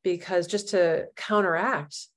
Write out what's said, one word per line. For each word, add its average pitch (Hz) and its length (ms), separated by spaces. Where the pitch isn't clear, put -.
because 175 440
just 202 240
to 170 460
counteract 185 920